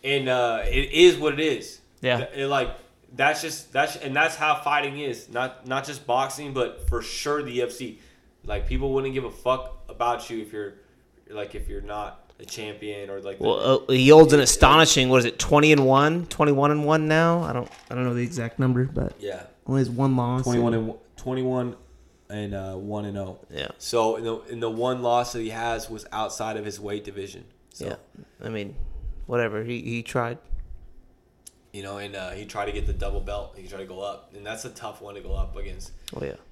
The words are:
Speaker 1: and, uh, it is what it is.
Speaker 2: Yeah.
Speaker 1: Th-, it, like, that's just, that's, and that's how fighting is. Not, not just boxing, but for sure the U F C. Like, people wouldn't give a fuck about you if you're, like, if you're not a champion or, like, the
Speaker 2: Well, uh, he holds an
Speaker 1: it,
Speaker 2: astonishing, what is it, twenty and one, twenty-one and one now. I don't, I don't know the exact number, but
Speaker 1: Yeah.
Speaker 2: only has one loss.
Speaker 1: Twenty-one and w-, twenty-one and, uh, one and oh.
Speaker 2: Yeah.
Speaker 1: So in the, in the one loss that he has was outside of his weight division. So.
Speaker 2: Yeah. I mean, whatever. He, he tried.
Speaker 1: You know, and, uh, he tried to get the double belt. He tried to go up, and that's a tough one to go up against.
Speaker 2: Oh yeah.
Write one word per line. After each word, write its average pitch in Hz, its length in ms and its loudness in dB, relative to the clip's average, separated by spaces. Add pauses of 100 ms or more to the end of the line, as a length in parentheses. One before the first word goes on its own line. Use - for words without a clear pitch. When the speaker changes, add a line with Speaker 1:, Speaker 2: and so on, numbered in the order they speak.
Speaker 1:
and, 135 240 0
uh, 120 360 2
it 135 280 0
is 165 240 8
what 147 180 0
it 143 60 -4
is. 147 400 -4 (200)
Speaker 2:
Yeah. 123 180 2
Speaker 1:
Th-, 139 260 -6
it, - 20 -2
like, 135 240 0 (420)
that's 143 300 0
just, - 300 -10
that's, 147 240 0
and 135 180 -8
that's 160 220 2
how 151 200 2
fighting 143 440 -2
is. 131 280 -8
Not, 123 380 -6
not 135 180 -2
just 139 220 -12
boxing, 135 460 0
but - 360 -2
for 117 140 0
sure 147 400 -4
the 123 120 -8
U 123 100 0
F 120 80 -6
C. 120 260 -12 (460)
Like, 101 240 -4
people 135 240 0
wouldn't 135 220 0
give 131 100 -2
a 117 60 -8
fuck - 580 -2
about 120 420 -2
you 113 120 -6
if 104 100 -12
you're, 104 220 -8 (540)
like, 104 280 -10
if 98 120 -6
you're 101 120 -6
not 104 580 -10
a - 60 -20
champion 101 680 -10
or, 98 100 -8
like, 98 180 -10
the 104 60 -4
Speaker 2:
Well, 123 440 2
uh, 131 40 2
he 131 180 6
holds 156 220 12
an 147 60 8
Speaker 1:
it, 131 60 6
Speaker 2:
astonishing, 143 640 6
what 131 100 6
is 120 60 4
it, 117 160 -4
twenty 147 320 6
and 143 140 8
one, 151 400 4
twenty-one 147 440 4
and 151 140 2
one 156 240 4
now. 165 340 4
I 156 100 -4
don't, 127 160 -4 (220)
I 123 60 -6
don't 127 80 0
know 123 100 0
the 120 80 -2
exact 120 380 -4
number, 127 240 4
but - 340 -4
Speaker 1:
Yeah. - 240 -8 (240)
Speaker 2:
only 135 140 0
has 120 100 2
one 131 240 2
loss. 127 300 0
Speaker 1:
Twenty-one 120 300 2
and 113 120 0
w-, - 140 -10 (160)
twenty-one 127 600 -4 (520)
and, 104 260 -8
uh, 95 200 -8
one 104 320 -8
and 101 100 -8
oh. 92 220 -8 (120)
Speaker 2:
Yeah. 69 180 -8 (100)
Speaker 1:
So 113 380 0
in 113 80 -8
the, 113 140 -4 (120)
in 117 100 -10
the 113 100 -2
one 123 320 -2
loss 120 300 2
that 120 80 -6
he 113 100 -6
has 113 380 -4
was 110 240 -12
outside 110 460 -6
of 104 60 -8
his 98 140 -10
weight 104 260 -8
division. 98 400 -12 (280)
So. - 140 -12
Speaker 2:
Yeah. - 100 -8 (480)
I 113 60 -8
mean, 104 260 -8 (500)
whatever. 113 380 -2
He, 120 160 -6
he 117 220 -6
tried. 120 360 -4 (1300)
Speaker 1:
You 101 100 -12
know, 101 160 -10
and, 101 160 -12
uh, 92 160 -10
he 98 160 -10
tried 104 200 -6
to 104 60 -4
get 101 140 4
the 101 60 4
double 98 280 0
belt. 101 380 -6
He 92 80 -18
tried 95 140 -12
to 95 60 -10
go 92 140 -12
up, 101 360 -8
and 101 100 -14
that's 113 180 -8
a 120 60 -10
tough 107 320 -14
one 101 140 -14
to 98 40 -12
go 95 140 -4
up - 220 -2
against. - 340 -8 (240)
Speaker 2:
Oh - 100 -6
yeah. 69 120 -8 (160)